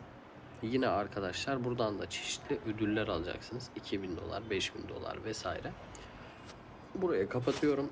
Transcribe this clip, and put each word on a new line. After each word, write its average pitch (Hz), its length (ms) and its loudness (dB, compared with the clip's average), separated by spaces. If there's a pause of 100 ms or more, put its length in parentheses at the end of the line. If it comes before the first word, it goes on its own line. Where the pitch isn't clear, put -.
(640)
yine 123 260 4
arkadaşlar 101 760 2
buradan 117 340 2
da 95 100 -2
çeşitli - 580 -2
ödüller 107 420 4
alacaksınız. 90 680 -2
İki 98 260 -2
bin 92 140 -2
dolar, 95 340 -4
beş 95 240 0
bin - 140 -6
dolar - 360 -6
vesaire. - 480 -2 (1200)
Buraya 160 340 4
kapatıyorum. 139 640 4